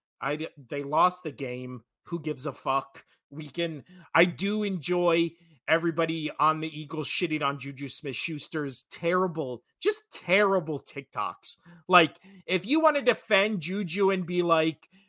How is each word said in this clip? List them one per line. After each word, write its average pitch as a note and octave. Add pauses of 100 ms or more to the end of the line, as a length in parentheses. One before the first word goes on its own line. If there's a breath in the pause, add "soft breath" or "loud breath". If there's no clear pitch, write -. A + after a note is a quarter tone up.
(200)
I C#3+
d-, D3+ (200)
they C#3+
lost E3
the D3+
game. B2+ (220)
Who E3+
gives C#3
a C#3
fuck? - (260)
We D3
can, E3 (300 loud breath)
I E3+
do G3
enjoy F3 (380 soft breath)
everybody E3
on D#3
the D#3
Eagles D3+
shitting D#3
on C#3+
Juju C3+
Smith-Schuster's C#3+
terrible, E3+ (160)
just -
terrible F#3
TikToks. - (320 loud breath)
Like, F3 (260 loud breath)
if F3+
you C#4
wanna D4
defend G#3+
Juju F#3+
and F#3
be F3
like, D#3+ (200 soft breath)